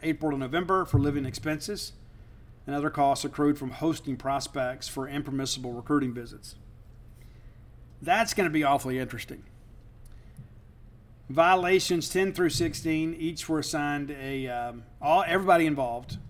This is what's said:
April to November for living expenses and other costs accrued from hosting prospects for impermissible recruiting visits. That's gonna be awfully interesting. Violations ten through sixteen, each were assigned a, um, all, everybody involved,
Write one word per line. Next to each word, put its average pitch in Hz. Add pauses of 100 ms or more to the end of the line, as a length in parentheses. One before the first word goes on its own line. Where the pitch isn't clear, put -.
April 156
to 139
November 170
for 139
living 143
expenses 156 (720)
and 139
other 147
costs 139
accrued 147
from 131
hosting 143
prospects 131
for 135
impermissible 135
recruiting 127
visits. 117 (1500)
That's 202
gonna 185
be 151
awfully 131
interesting. 120 (1900)
Violations 175
ten 190
through 175
sixteen, 160
each 160
were 160
assigned 147
a, 135
um, 120 (180)
all, 165
everybody 175
involved, 127 (120)